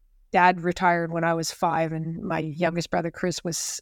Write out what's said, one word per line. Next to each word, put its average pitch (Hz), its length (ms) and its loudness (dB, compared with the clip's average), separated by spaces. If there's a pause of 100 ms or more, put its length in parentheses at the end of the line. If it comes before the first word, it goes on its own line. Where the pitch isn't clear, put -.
(300)
Dad 180 300 6
retired 170 520 2
when 165 120 0
I 165 100 2
was 165 160 -2
five, 160 400 0
and 160 320 -6
my 160 160 -4
youngest 160 540 -2
brother, 170 180 0
Chris, - 320 -4
was - 400 -6